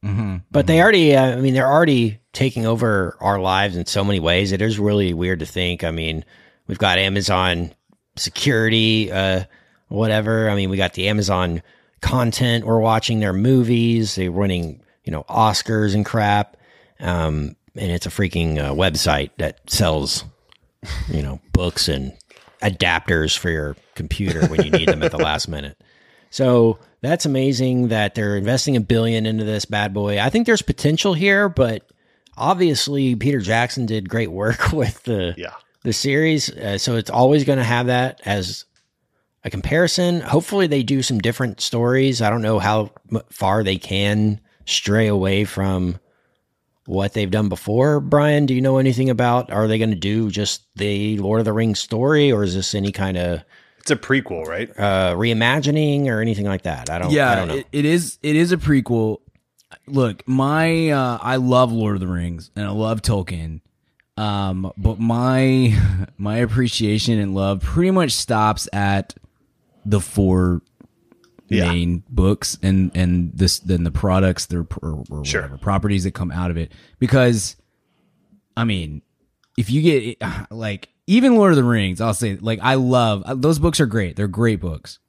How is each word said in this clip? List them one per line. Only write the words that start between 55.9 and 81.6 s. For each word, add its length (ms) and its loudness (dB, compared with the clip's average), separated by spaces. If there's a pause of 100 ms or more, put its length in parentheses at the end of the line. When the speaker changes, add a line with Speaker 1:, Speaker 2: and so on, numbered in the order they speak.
Speaker 2:
or 140 0
anything 260 -2
like 160 -2
that? 280 -8
I 80 -4
don't, 140 -2
Speaker 1:
Yeah, 180 2
Speaker 2:
I 60 4
don't 120 -2
know. 80 -4
Speaker 1:
it, 160 -8
it 120 -2
is, 380 0
it 140 0
is 160 2
a 40 2
prequel. 600 0 (720)
Look, 400 -2
my, 600 0
uh, 300 -2
I 160 -2
love 360 2
Lord 220 0
of 60 -4
the 80 -4
Rings 480 -6
and 100 -6
I 40 -6
love 320 -2
Tolkien. 580 -4 (560)
Um, 600 -4
but 240 0
my, 760 4 (360)
<laughs> 60 -20
my 200 -4
appreciation 800 0
and 160 -2
love 280 0
pretty 280 0
much 220 2
stops 600 0
at 420 -2 (720)
the 160 2
four 640 2 (840)
Speaker 3:
Yeah. 220 2
Speaker 1:
main 380 -2
books 540 0
and, 340 2
and 380 0
this, 260 0
then 240 0
the 80 -2
products, 540 0
their 180 -4
pr-, 200 -12
or, 260 -8
or 140 -10
Speaker 3:
Sure. 180 -4
Speaker 1:
whatever, 160 -12
properties 460 0
that 100 -2
come 180 -4
out 180 -2
of 60 -2
it. 160 -6 (260)
Because, 560 2 (1000)
I 80 -2
mean, 380 -4 (540)
if 140 -2
you 120 2
get, 360 2 (160)
<sighs> 160 -12
like, 380 -8 (180)
even 300 4
Lord 160 6
of 40 6
the 80 4